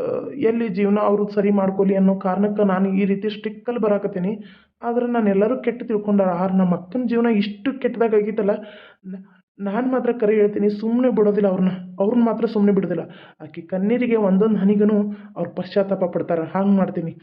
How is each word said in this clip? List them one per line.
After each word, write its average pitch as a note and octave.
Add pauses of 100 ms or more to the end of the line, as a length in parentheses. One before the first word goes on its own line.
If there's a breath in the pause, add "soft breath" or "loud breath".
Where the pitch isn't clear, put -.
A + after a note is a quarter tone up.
(340)
ಎಲ್ಲಿ A#3
ಜೀವನ G3+
ಅವ್ರದ್ದು G#3
ಸರಿ G3+
ಮಾಡ್ಕೊಲಿ G3
ಅನ್ನೋ F#3+
ಕಾರಣಕ್ಕೆ G#3
ನಾನು F#3+
ಈ G3
ರೀತಿ G3
ಸ್ಟ್ರಿಕ್ಟಲ್ಲಿ G#3+
ಬರಾಕತ್ತೀನಿ. G3+ (420 loud breath)
ಆದ್ರೆ A#3+
ನಾನು A#3
ಎಲ್ಲರೂ G#3+
ಕೆಟ್ಟ A#3
ತಿಳ್ಕೊಂಡಾರ. G3+
ಆದ್ರೆ F#3
ನಮ್ಮ F3
ಅಕ್ಕನ -
ಜೀವನ A#3
ಇಷ್ಟು A3+
ಕೆಟ್ಟದಾಗೈತಲ್ಲ, G#3+ (540 loud breath)
ನ-, F#3+ (360 soft breath)
ನಾನು G3+
ಮಾತ್ರ B3
ಕರೆ A3
ಹೇಳ್ತೀನಿ, G#3
ಸುಮ್ನೆ A#3
ಬಿಡೋದಿಲ್ಲ G3+
ಅವ್ರನ್ನ, F#3 (300)
ಅವ್ರನ್ನ A#3
ಮಾತ್ರ A3
ಸುಮ್ನೆ G#3
ಬಿಡೋದಿಲ್ಲ. F3+ (400 loud breath)
ಆಕಿ D#3+
ಕಣ್ಣೀರಿಗೆ A3+
ಒಂದೊಂದು G3+
ಹನಿಗೂ G3+ (520 loud breath)
ಅವ್ರು E3+
ಪಶ್ಚಾತ್ತಾಪ F#3+
ಪಡ್ತಾರ. E3+
ಹಂಗ್ G3
ಮಾಡ್ತೀನಿ, E3 (120 loud breath)